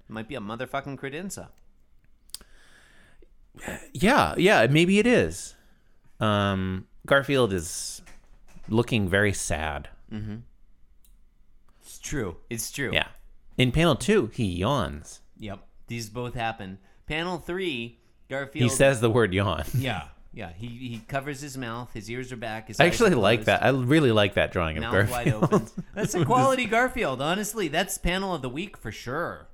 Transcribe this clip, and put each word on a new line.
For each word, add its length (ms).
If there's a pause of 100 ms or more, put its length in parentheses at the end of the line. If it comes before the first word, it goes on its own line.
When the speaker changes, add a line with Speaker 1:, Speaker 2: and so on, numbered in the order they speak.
Speaker 1:
Might 200
be 80
a 40
motherfucking 580
credenza. 500 (2500)
Speaker 2:
Yeah, 440
yeah, 320
maybe 300
it 80
is. 480 (680)
Um, 680 (200)
Garfield 460
is 500 (680)
looking 400
very 240
sad. 560 (240)
Speaker 1:
Mm-hmm. 240 (1500)
It's 160
true. 380 (140)
It's 200
true. 220
Speaker 2:
Yeah. 160 (480)
In 140
panel 240
two, 380
he 140
yawns. 720 (180)
Speaker 1:
Yep. 220 (260)
These 240
both 240
happen. 440 (280)
Panel 320
three, 640 (280)
Garfield. 340
Speaker 2:
He 60
says 320
the 100
word 220
yawn. 360
<laughs> 60
Speaker 1:
Yeah. 340 (240)
Yeah. 240
He, 100
he 400
covers 340
his 160
mouth. 360
His 180
ears 220
are 40
back. 320
His 120
Speaker 2:
I 60
Speaker 1:
eyes 60
Speaker 2:
actually 200
Speaker 1:
are 40
Speaker 2:
like 280
Speaker 1:
closed. 40
Speaker 2:
that. 160
I 40
really 420
like 240
that 160
drawing 280
of 40
Speaker 1:
Mouth 280
wide 200
Speaker 2:
Garfield. 140
Speaker 1:
open. 440
Speaker 2:
<laughs> 60
Speaker 1:
That's 220
a 80
quality 420
Garfield, 560
honestly. 460
That's 300
panel 360
of 80
the 60
week 280
for 140
sure. 640